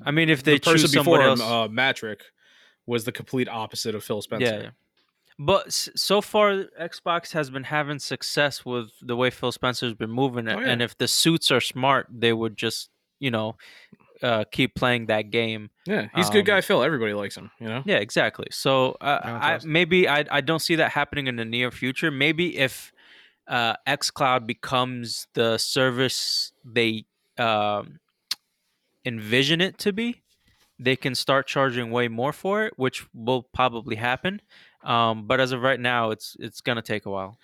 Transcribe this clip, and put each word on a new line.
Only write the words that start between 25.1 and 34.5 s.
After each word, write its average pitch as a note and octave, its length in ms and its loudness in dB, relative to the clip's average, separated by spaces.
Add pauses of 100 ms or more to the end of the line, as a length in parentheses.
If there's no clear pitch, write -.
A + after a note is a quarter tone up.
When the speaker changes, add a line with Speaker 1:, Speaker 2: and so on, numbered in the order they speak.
Speaker 1:
the A2+ 240 2
service - 920 0 (120)
they, A2+ 420 0 (320)
um, G#2+ 640 0 (1040)
envision B2+ 560 2
it F#3 180 -2
to G#3 140 -2
be, A#3 300 -4 (560)
they C3 180 0
can C3 180 -4
start C3+ 320 2
charging B2 440 0
way A#2+ 180 2
more A#2+ 240 -2
for G3+ 340 -2
it, - 100 -8
which C3 380 -4
will A#2+ 280 -2
probably A#2 540 -2
happen. C3 440 -4 (440)